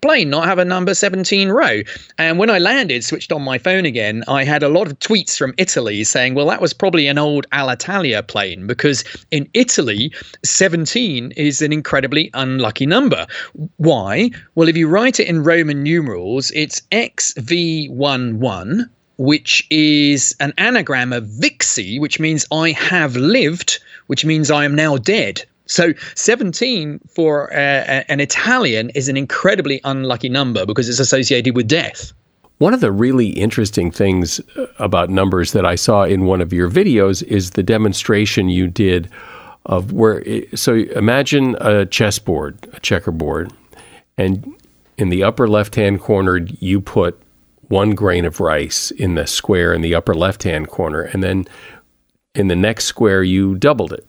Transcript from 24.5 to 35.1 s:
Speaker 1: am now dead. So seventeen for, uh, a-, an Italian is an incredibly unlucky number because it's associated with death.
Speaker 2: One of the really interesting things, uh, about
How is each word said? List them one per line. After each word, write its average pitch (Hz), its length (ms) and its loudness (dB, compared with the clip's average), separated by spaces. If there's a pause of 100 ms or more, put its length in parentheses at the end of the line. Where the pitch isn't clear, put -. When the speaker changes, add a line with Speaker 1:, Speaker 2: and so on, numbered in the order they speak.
Speaker 1:
am 143 120 0
now 151 200 2
dead. 131 480 -2 (220)
So 170 260 2 (220)
seventeen 214 840 -2 (100)
for, 151 440 0
uh, - 40 -4
a-, 139 540 0
an 139 100 0
Italian 143 680 0
is 127 180 -4
an 135 100 -2
incredibly 143 680 0
unlucky 131 460 -4
number 123 340 -2
because 110 240 -2
it's 123 120 -2
associated 127 560 2
with 120 120 0
death. 147 440 -4 (440)
Speaker 2:
One 185 160 4
of 254 80 2
the 135 120 2
really 117 380 2
interesting 101 600 0
things, 92 500 0 (160)
uh, 262 100 -4 (120)
about 90 320 0